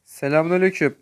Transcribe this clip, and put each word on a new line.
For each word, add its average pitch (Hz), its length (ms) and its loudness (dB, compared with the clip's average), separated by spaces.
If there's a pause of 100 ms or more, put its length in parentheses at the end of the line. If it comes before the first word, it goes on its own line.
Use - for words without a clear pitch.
Selamünaleyküm. 160 960 0